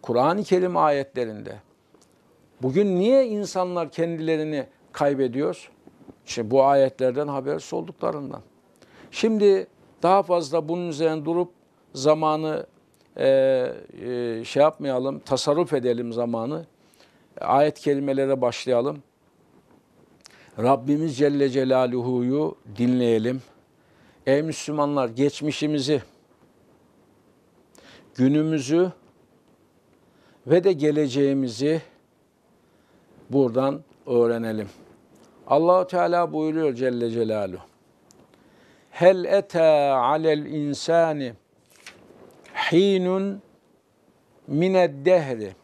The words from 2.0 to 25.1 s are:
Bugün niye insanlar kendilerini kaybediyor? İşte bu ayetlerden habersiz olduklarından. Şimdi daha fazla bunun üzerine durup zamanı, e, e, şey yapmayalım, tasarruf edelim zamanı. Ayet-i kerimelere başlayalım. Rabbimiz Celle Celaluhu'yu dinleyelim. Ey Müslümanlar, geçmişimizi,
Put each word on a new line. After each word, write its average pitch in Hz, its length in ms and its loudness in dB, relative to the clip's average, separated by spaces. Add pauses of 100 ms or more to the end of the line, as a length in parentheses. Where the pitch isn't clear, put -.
Bugün 180 340 0
niye 247 320 4
insanlar 180 640 -4
kendilerini 160 760 -4 (240)
kaybediyor? 143 800 -2 (540)
İşte 110 260 -6
bu 135 120 6
ayetlerden 135 640 2
habersiz 143 460 -8
olduklarından. 165 680 -8 (680)
Şimdi 202 560 2 (360)
daha 190 200 4
fazla 160 460 -2
bunun 175 200 -4
üzerine 156 360 -2
durup 170 260 -2 (420)
zamanı, 156 720 0 (520)
e, - 100 2 (760)
e, 120 440 -6
şey 135 180 2
yapmayalım, 139 560 -2
tasarruf 147 540 -2
edelim 120 400 -2
zamanı. 120 520 -6 (760)
Ayet-i 147 400 2
kerimelere 135 600 0
başlayalım. 127 640 -2 (1600)
Rabbimiz 139 580 0
Celle 143 320 2
Celaluhu'yu 127 1080 0 (200)
dinleyelim. 120 640 0 (840)
Ey 139 160 2
Müslümanlar, 147 680 -4
geçmişimizi, 143 920 -2 (2250)